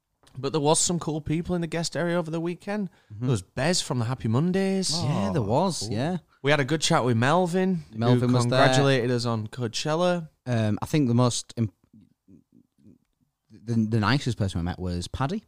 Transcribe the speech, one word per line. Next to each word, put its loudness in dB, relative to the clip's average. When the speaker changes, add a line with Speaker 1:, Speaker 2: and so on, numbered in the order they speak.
Speaker 1:
but -4
there 0
was 4
some 0
cool -6
people -2
in -2
the -4
guest -4
area 0
over -4
the -4
weekend. -6
Speaker 2:
Mm-hmm. -6
Speaker 1:
There 2
was 0
Bez -2
from -2
the 0
Happy -4
Mondays. 0
Speaker 2:
Yeah, 0
there 0
Speaker 3:
Oh, -4
Speaker 2:
was, 0
Speaker 3:
cool. -6
Speaker 2:
yeah. -2
Speaker 1:
We 0
had 4
a 2
good 0
chat 2
with 4
Melvin, 2
Speaker 2:
Melvin 2
Speaker 1:
who 4
Speaker 2:
was 2
there. 2
Speaker 1:
congratulated 4
us 0
on -2
Coachella. -2
Speaker 2:
Um, 0
I -6
think 2
the 2
most 2
imp-, -2
the, -2
the 2
nicest 0
person -2
we -2
met -4
was -6
Paddy. -6